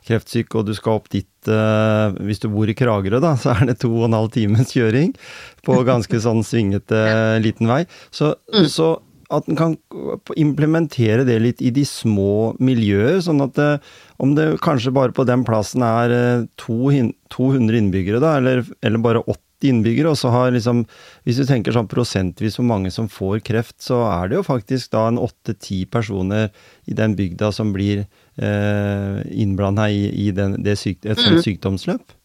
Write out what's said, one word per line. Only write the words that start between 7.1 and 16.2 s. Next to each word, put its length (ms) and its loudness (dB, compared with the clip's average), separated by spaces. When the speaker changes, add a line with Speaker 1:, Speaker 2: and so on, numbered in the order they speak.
Speaker 1:
liten 260 0
vei. 200 0
Så, 220 0
Speaker 2:
Mm. 160 4
Speaker 1:
så 320 0
at 140 -2
den 120 -4
kan 200 0
implementere 880 2
det 140 2
litt 220 0
i 80 2
de 140 0
små 760 0
miljøer, 640 2
sånn 240 0
at 100 -6
det, 260 0
om 160 2
det 260 0
kanskje 320 0
bare 200 2
på 140 0
den 180 2
plassen 400 0
er, 260 2
eh, 360 2